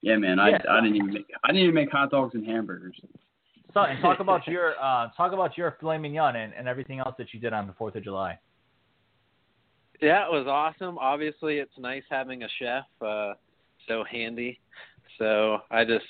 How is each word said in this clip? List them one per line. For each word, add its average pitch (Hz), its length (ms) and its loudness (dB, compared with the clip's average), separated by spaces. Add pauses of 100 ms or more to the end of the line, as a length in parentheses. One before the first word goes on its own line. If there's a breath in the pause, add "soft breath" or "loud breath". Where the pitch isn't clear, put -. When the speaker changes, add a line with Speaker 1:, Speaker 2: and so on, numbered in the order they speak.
Speaker 1:
yeah, 110 160 2
man, 95 220 2
I, 101 120 8
Speaker 2:
Yeah. 98 80 6 (120)
Speaker 1:
I 110 100 8
didn't 110 160 4
even 101 160 0
make, 104 120 -6 (180)
I - 60 2
didn't 185 160 4
even 170 100 6
make 147 160 2
hot 139 220 0
dogs 127 240 0
and 107 100 -4
hamburgers. 95 480 -6 (800)
Speaker 2:
Sutton, 180 260 2
talk 180 200 4
about 185 260 2
Speaker 1:
<laughs> - 0 -
Speaker 2:
your, 170 340 0
uh, 127 360 0
talk 180 160 0
about 185 260 -2
your 165 220 -4
filet 160 180 -2
mignon 147 380 0
and, 110 180 -8
and 127 140 -8
everything 131 320 -8
else 127 180 -6
that 120 160 -12
you 110 60 -12
did 117 120 -4
on 107 140 -4
the 98 60 -12
fourth 110 240 -8
of 98 80 -10
July. 95 340 -6 (1600)
Speaker 3:
Yeah, 170 260 4
it 160 60 -4
was 139 140 0
awesome. 151 520 -2
Obviously, 147 600 -2
it's 139 200 -8
nice 131 320 -10
having 131 340 -6
a 107 40 -10 (120)
chef, 120 240 -4 (200)
uh, 107 280 -4 (560)
so 113 200 -4
handy. 120 520 -8 (580 loud breath)
So 110 400 2 (120)
I 113 140 4
just 113 260 0